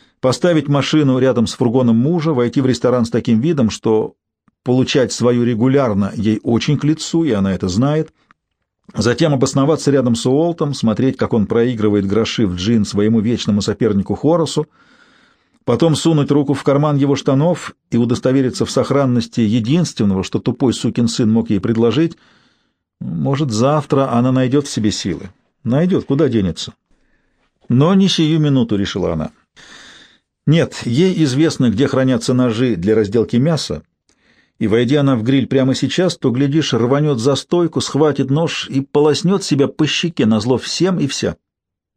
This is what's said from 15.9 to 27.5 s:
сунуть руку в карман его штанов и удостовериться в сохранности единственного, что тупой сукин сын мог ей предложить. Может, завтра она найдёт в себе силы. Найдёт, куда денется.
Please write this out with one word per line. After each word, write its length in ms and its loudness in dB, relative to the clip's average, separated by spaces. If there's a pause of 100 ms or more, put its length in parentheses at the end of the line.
сунуть 380 0
руку 220 2
в 100 -6
карман 320 2
его 220 2
штанов 580 -2 (160)
и 60 0
удостовериться 680 0
в 60 -10
сохранности 720 -2
единственного, 800 0
что 160 -4
тупой 340 0
сукин 360 -2
сын 200 0
мог 200 0
ей 100 0
предложить. 560 0 (840)
Может, 500 -4
завтра 580 0
она 220 0
найдёт 360 0
в 40 -12
себе 200 -2
силы. 400 -8 (340)
Найдёт, 400 0
куда 240 0
денется. 460 -2 (920)